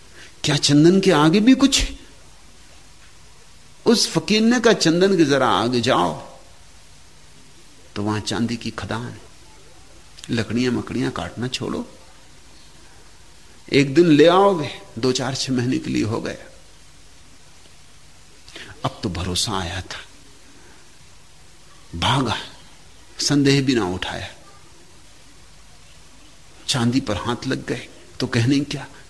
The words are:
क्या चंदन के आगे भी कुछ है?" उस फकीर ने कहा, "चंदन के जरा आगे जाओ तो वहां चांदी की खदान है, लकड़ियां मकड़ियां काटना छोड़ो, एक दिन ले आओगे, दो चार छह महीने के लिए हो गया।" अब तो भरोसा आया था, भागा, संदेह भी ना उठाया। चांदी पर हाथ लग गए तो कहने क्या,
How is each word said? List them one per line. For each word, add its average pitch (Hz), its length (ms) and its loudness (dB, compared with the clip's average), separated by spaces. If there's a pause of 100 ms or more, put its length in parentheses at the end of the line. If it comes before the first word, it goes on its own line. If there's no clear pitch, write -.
(440)
क्या 147 120 0
चंदन 156 440 6
के 190 120 4
आगे 160 280 4
भी 247 140 6
कुछ 269 260 2
है?" - 180 -6 (1900)
उस - 220 2
फकीर 214 340 0
ने 240 180 2
कहा, 226 120 4
"चंदन 180 440 2
के 165 80 6
जरा 131 240 2
आगे 117 320 0
जाओ 131 480 -2 (1700)
तो 101 60 -6
वहां 107 180 -4
चांदी 113 360 -4
की 117 140 -10
खदान 113 380 -8
है, 110 120 -16 (1080)
लकड़ियां 120 420 -2
मकड़ियां 117 380 -4
काटना 107 380 -8
छोड़ो, - 400 -8 (1800)
एक 139 220 2
दिन 175 120 6
ले 151 200 6
आओगे, 175 440 2 (280)
दो 127 140 0
चार 131 220 -4
छह - 180 -6
महीने 123 260 0
के - 120 -8
लिए 123 120 -2
हो 113 180 -4
गया।" - 300 -12 (2250)
अब - 180 -8
तो 110 60 -2
भरोसा 90 520 -6
आया 90 200 -8
था, - 200 -14 (2000)
भागा, 117 380 0 (840)
संदेह 139 440 2
भी 131 120 0
ना 107 120 0
उठाया। 92 420 -6 (2500)
चांदी 123 320 0
पर 104 160 -4
हाथ 117 300 -6
लग - 200 -6
गए 127 220 -8 (320)
तो 131 60 -4
कहने 120 340 2
क्या, 143 260 -8 (240)